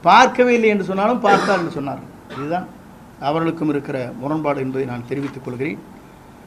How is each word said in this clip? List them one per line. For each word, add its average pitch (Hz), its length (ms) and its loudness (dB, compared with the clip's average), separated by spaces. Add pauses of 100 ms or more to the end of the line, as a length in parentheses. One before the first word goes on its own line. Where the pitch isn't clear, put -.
பார்க்கவே 247 520 6
இல்லை 226 140 4
என்று 208 160 2
சொன்னாலும் 196 360 0
பார்த்தார் 196 380 2
என்று 165 220 -6
சொன்னார்கள். 135 280 -8 (280)
இதுதான் 156 320 -6 (520)
அவர்களுக்கும் 160 480 -2
இருக்கிற 139 520 -4
முரண்பாடு 147 400 -2
என்பதை 131 260 -4
நான் 120 220 -10
தெரிவித்துக் 135 360 -8
கொள்கிறேன். 135 360 -6 (680)